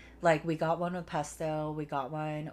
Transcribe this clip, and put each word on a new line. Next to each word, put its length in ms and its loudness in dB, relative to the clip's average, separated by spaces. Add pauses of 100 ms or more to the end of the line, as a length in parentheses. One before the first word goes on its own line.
(220)
Like, 220 6
we 100 2
got 240 2
one 160 0
with 120 -6
pesto, 680 -2
we 140 -4
got 240 -2
one 420 -4